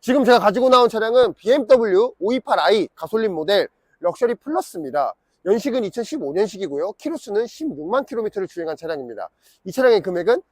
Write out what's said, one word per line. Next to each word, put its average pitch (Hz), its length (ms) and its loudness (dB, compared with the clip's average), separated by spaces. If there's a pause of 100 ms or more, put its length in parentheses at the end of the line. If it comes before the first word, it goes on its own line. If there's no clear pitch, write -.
지금 262 200 2
제가 240 160 6
가지고 214 300 2
나온 247 220 6
차량은 226 420 2
비엠더블유 233 840 2
오이팔 226 400 -2
아이 175 360 2
가솔린 214 380 -4
모델 165 360 0 (320)
럭셔리 240 340 -2
플러스입니다. 147 800 -4 (320)
연식은 233 380 0
이천십오년식이고요. 190 1120 -6
키로수는 320 480 -6
십육만 233 580 -6
킬로미터를 214 440 -6
주행한 160 280 -8
차량입니다. 127 540 -10 (340)
이 185 80 -12
차량의 240 300 4
금액은 185 500 0